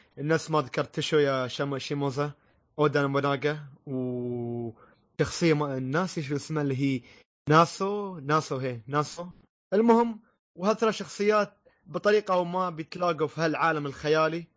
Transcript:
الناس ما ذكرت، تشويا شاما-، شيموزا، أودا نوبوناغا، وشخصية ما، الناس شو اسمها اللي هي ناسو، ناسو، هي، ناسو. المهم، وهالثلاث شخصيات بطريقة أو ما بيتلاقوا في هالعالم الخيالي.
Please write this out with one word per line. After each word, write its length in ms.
الناس 320
ما 100
ذكرت، 340
تشويا 540
شاما-، 300
شيموزا، 540
أودا 240
نوبوناغا، 640
وشخصية 1700
ما، 220
الناس 440
شو 160
اسمها 260
اللي 140
هي 260
ناسو، 680
ناسو، 380
هي، 300
ناسو. 400
المهم، 460
وهالثلاث 360
شخصيات 580
بطريقة 480
أو 100
ما 260
بيتلاقوا 560
في 140
هالعالم 460
الخيالي. 600